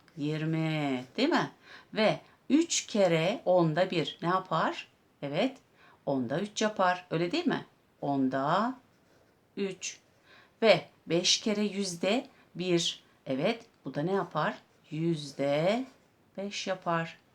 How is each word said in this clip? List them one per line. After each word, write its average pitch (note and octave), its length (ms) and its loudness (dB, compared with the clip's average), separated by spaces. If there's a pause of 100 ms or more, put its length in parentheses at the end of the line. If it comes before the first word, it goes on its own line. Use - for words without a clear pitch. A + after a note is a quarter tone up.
(160)
yirmi, D#3 880 -2 (120)
değil C4 120 2
mi? A#3 220 0 (440)
Ve F#3+ 260 2 (300)
üç D#4+ 360 2
kere F3+ 580 2
onda F3+ 460 4
bir - 320 -2
ne E3 60 -2
yapar? F#3 600 0 (340)
Evet, E3 340 -2 (500)
onda C3+ 340 -2
üç G#3 220 -4
yapar. G3 480 0
Öyle E3+ 220 -2
değil F4 140 0
mi? E3 200 -2 (340)
Onda C#3+ 760 0 (840)
üç. F#3+ 440 -6 (640)
Ve G3 220 6 (220)
beş F3 340 2
kere G#3 220 -2
yüzde G3 640 -2 (280)
bir. E3+ 500 0 (220)
Evet, D#3+ 400 -2 (180)
bu C3+ 100 -8
da D3 80 -4
ne F3 100 -2
yapar? F3+ 460 -2 (320)
Yüzde D#3 960 0 (500)
beş G3+ 300 -8
yapar. E3+ 520 -4 (160)